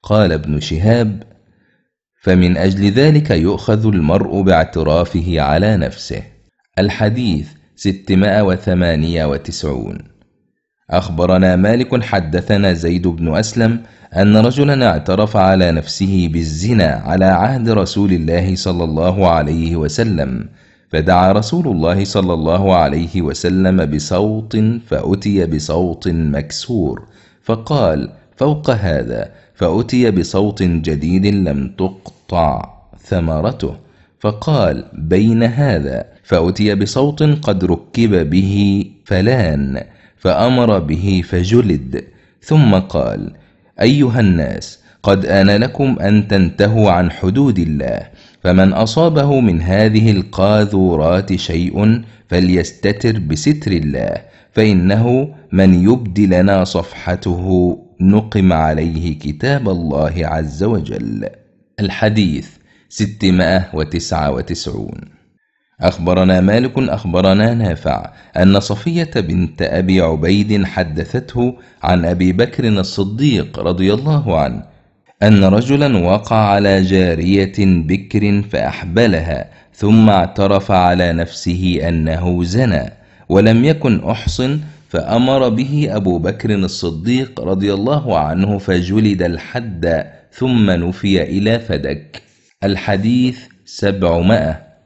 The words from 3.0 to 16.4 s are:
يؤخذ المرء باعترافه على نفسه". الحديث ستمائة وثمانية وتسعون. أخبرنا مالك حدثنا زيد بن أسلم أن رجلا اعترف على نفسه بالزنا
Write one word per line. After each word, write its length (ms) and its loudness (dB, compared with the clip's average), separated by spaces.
يؤخذ 560 0
المرء 540 0
باعترافه 1000 0
على 360 2
نفسه". 440 -6
الحديث 680 -2
ستمائة 680 0
وثمانية 840 0
وتسعون. 720 -6
أخبرنا 640 2
مالك 480 0
حدثنا 680 0
زيد 340 -2
بن 280 -2
أسلم 460 0
أن 220 4
رجلا 500 2
اعترف 500 0
على 340 4
نفسه 600 -2
بالزنا 720 0